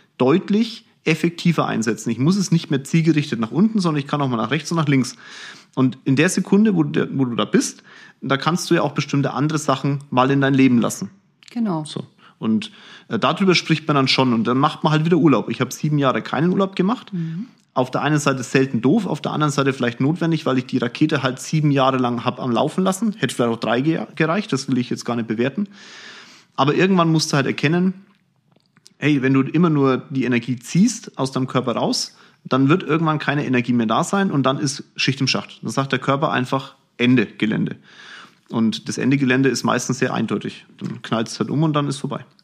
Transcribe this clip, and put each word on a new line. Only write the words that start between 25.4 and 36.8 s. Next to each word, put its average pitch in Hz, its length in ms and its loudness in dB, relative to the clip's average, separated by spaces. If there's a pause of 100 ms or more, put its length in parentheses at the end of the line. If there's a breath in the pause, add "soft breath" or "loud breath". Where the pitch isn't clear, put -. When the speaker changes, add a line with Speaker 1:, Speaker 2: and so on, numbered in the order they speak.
Speaker 1:
Aber 139 200 2
irgendwann 175 360 4
musst 156 220 2
du - 20 2
halt 135 120 2
erkennen, 175 460 0 (1080)
hey, 143 220 2
wenn 135 120 2
du 135 80 4
immer 160 280 2
nur 135 280 4 (120)
die 135 140 -2
Energie 120 360 0
ziehst - 580 0
aus 131 140 -2
deinem 131 160 -2
Körper 117 280 -2
raus, 139 400 -4 (300 soft breath)
dann 135 240 2
wird 175 140 4
irgendwann 156 360 0
keine 147 260 -2
Energie 123 280 0
mehr 117 120 2
da 117 180 2
sein 196 280 0
und 139 120 2
dann 135 160 0
ist - 240 -4 (120)
Schicht - 260 -2
im 131 60 0
Schacht. - 340 -4
Dann 113 100 -8
sagt 135 200 -2
der - 80 0
Körper 139 320 0
einfach, 127 440 -4 (220)